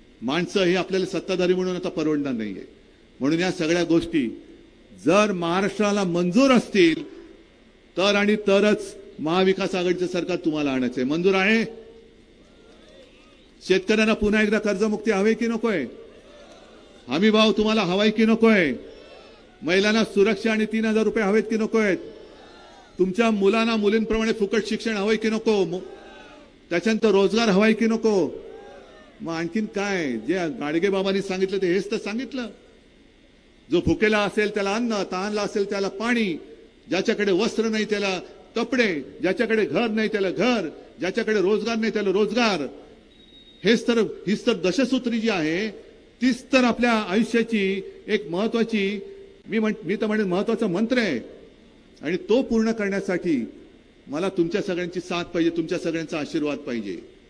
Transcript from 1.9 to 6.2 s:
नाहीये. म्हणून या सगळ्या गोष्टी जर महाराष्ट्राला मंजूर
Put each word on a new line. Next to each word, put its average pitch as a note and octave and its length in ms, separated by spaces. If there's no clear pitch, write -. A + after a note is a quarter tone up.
नाहीये. G#2+ 340
म्हणून D3+ 200
या F3+ 120
सगळ्या E3+ 320
गोष्टी E3 580
जर G#3 260
महाराष्ट्राला G3 720
मंजूर F3+ 480